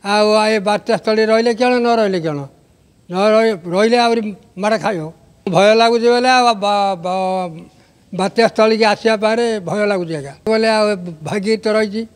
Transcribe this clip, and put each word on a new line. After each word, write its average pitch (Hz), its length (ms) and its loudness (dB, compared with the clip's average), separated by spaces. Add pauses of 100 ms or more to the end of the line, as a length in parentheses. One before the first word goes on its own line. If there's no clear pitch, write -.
ଆଉ 208 220 2 (280)
ଏ - 60 0
ବାତ୍ୟା 208 400 -2
ସ୍ଥଳୀ 220 240 0
ରହିଲେ 226 360 2
କ'ଣ, 247 200 2
ନ 240 80 0 (100)
ରହିଲେ 196 220 0
କ'ଣ? 156 180 -4 (720)
ନ 175 60 -12 (180)
ରହି-, 220 320 2
ରହିଲେ 208 320 0
ଆହୁରି 233 260 0 (380)
ମାଡ଼ 214 180 0
ଖାଇବ। 180 260 -4 (420)
ଭୟ 190 220 4 (120)
ଲାଗୁଛି 233 280 2
ବୋଲେ 240 200 2
ଆଉ 254 260 4
ବା-, 202 460 -2
ବା-, 185 480 -4 (640)
ବାତ୍ୟା 190 400 0
ସ୍ଥଳୀକି 220 320 2
ଆସିବା 220 320 0
ପାରେ 220 300 0 (180)
ଭୟ 170 220 -4
ଲାଗୁଛି 180 320 -4
ଆଜ୍ଞା। 139 160 -14 (120)
ବୋଲେ 220 220 2
ଆଉ 214 180 2 (360)
ଭାଗି 196 340 -4
ତ 220 100 -6 (100)
ରହିଛି 220 260 -2 (140)